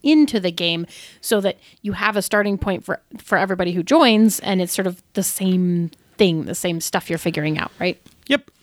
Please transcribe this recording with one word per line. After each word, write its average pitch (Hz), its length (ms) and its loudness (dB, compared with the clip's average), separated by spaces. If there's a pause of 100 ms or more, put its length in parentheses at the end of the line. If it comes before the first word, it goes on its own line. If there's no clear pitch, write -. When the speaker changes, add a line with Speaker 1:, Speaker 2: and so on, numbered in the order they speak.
Speaker 1:
into 294 360 4
the 180 120 -2
game, 170 340 -4 (340)
so 208 220 0
that 190 160 -2 (240)
you 202 120 -6
have 208 220 -2
a 202 60 0
starting 202 380 0
point 190 260 -4
for, - 160 -8 (160)
for - 220 0
everybody 180 340 -2
who 175 80 -2
joins, 220 600 4
and 190 200 -2
it's 180 120 -4
sort 190 140 -2
of 180 140 -6 (120)
the 190 100 -2
same 180 640 0 (280)
thing, 170 280 2
the - 100 -8
same 170 240 -4
stuff - 300 -4
you're 165 80 -2
figuring 156 400 -2
out, - 220 -6
right? 175 200 -4 (280)
Speaker 2:
Yep. 285 240 -2 (120)